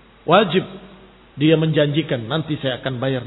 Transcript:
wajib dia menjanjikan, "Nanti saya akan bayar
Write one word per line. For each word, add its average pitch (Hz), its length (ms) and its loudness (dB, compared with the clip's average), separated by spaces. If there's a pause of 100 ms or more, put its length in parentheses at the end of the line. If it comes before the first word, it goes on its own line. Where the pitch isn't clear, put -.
(260)
wajib 180 400 4 (720)
dia 156 160 4
menjanjikan, 151 720 0
"Nanti 151 320 -6
saya 127 240 -6
akan 131 160 -6
bayar 131 280 -4